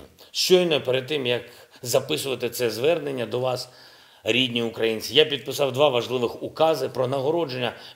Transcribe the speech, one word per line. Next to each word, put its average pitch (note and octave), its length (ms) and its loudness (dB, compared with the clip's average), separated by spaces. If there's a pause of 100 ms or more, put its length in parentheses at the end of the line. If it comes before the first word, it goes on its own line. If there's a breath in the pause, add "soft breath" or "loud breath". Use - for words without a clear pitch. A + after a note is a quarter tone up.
(320 loud breath)
щойно F3 500 4
перед B2+ 260 0
тим, C#3+ 180 -2
як A#2+ 160 0 (400 loud breath)
записувати B2+ 680 -2
це A#2 200 0
звернення C3+ 560 -2
до A2+ 140 -4
вас, B2+ 300 -2 (540 loud breath)
рідні A#2+ 400 2
українці, A2 520 -2
я D3+ 100 8
підписав C#3 460 -4
два C#3+ 180 4
важливих A#2+ 540 -2
укази D3+ 460 0
про B2 180 -2
нагородження C3+ 680 -2 (220 loud breath)